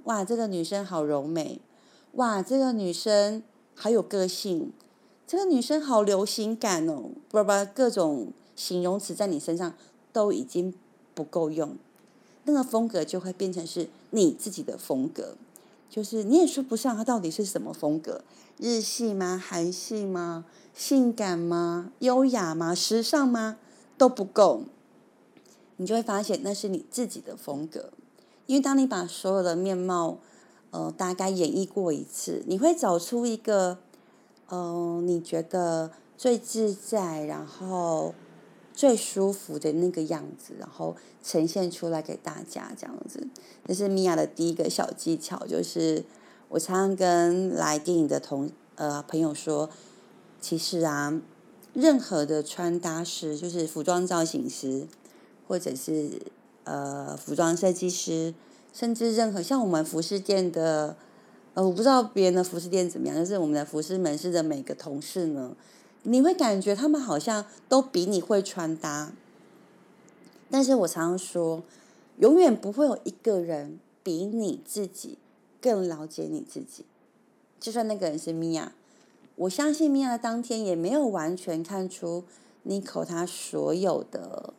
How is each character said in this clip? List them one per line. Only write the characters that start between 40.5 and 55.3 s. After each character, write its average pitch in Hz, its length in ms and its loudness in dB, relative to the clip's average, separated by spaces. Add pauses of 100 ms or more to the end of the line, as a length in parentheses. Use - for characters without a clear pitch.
然 - 100 -14
后 165 280 -6 (260)
呈 160 240 0
现 180 240 -2
出 170 180 -6
来 160 140 -2
给 - 140 -10
大 - 340 -12
家 - 260 -12
这 - 80 -14
样 - 120 -12 (120)
子。 - 160 -10 (400)
这 - 80 -4
是 196 160 0
米 190 140 2
娅 175 140 4
的 160 100 4
第 165 240 0
一 - 20 2
个 160 160 0
小 - 220 -2
技 - 260 -2
巧， - 300 -8
就 - 160 -2
是 160 420 0 (440)
我 - 100 -2
常 190 300 0
常 190 80 0
跟 175 580 4
来 151 240 2
电 175 180 2
影 156 120 4
的 143 100 0
同-， 139 320 -4 (240)
呃， 147 300 -4
朋 160 160 -2
友 160 120 0
说， 151 380 -2 (680)
其 - 200 -4
实 170 220 -2
啊， 147 380 0 (540)
任 285 260 6
何 156 280 0
的 151 160 0
穿 175 360 -2
搭 165 240 -4
师， 160 360 -6
就 175 100 -6
是 170 180 -2
服 156 160 -6
装 180 240 2
造 175 160 2
型 139 280 -2
师， 135 360 -4 (640)